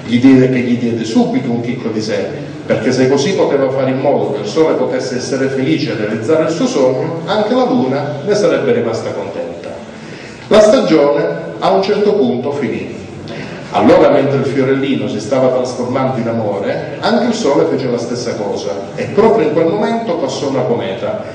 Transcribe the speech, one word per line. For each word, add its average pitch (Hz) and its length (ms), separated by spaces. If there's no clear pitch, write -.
gli 120 160
diede, 131 300
che 127 80
gli 120 180
diede 113 280
subito 131 460
un 117 120
chicco 117 260
di 107 140
sé, 101 240
perché - 260
se 131 160
così 139 240
poteva 135 380
fare 131 200
in 131 100
modo 127 320
che - 80
il - 60
sole 160 280
potesse 127 420
essere 131 300
felice 131 460
e 104 40
realizzare 113 480
il - 60
suo - 160
sogno, 127 580
anche 208 300
la 254 100
luna 143 580
ne 202 120
sarebbe 135 380
rimasta - 400
contenta. 85 580
La 214 120
stagione 151 640
a 175 120
un 190 120
certo 202 300
punto 120 400
finì. - 460
Allora, 156 360
mentre 135 300
il - 80
fiorellino 131 600
si 107 140
stava 131 260
trasformando 123 720
in 117 80
amore, 110 720
anche 214 280
il - 80
sole 151 360
fece 131 180
la 120 100
stessa 113 360
cosa, 101 360
e - 80
proprio - 320
in 156 60
quel 165 140
momento 226 480
passò - 340
una 131 140
cometa. - 600